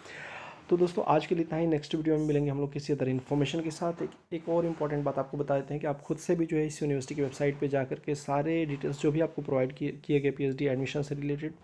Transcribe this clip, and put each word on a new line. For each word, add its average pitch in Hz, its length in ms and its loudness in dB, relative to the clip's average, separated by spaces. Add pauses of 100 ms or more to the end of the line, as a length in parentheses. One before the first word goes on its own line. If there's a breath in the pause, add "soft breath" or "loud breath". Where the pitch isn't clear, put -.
(680 loud breath)
तो 175 80 4
दोस्तों, 175 280 2
आज 151 220 4
के 185 80 2
लिए 165 100 2
इतना 160 140 -4
ही। 170 80 2
नेक्स्ट 151 280 0
वीडियो 156 240 2
में 156 80 0
मिलेंगे 143 240 2
हम 139 100 -2
लोग 139 120 -2
किसी 143 200 -2
अदर 131 160 0
इन्फॉर्मेशन 139 520 0
के 160 100 -4
साथ, 170 320 -4
एक, - 80 -4 (220)
एक 165 160 -6
और 170 180 2
इंपॉर्टेंट 151 380 -2
बात 135 140 0
आपको 135 180 -2
बता 143 240 2
देते 139 140 -6
हैं 147 60 -4
कि 156 60 -2
आप 143 140 -2
खुद - 160 -4
से - 200 0
भी 165 100 2
जो 160 100 0
है 151 100 4
इस 147 160 -6
यूनिवर्सिटी 139 320 0
की 147 80 0
वेबसाइट 139 360 0
पे 147 100 0
जा 135 160 2
करके - 300 -4
सारे 151 520 0
डिटेल्स 143 340 -4
जो 151 120 4
भी 156 80 2
आपको 156 220 0
प्रोवाइड 131 300 2
किए, 143 200 -4
किए 143 280 0
गए 139 100 2
पीएचडी 139 360 0
एडमिशन 135 360 0
से 147 120 -4
रिलेटेड, 147 380 -4 (120)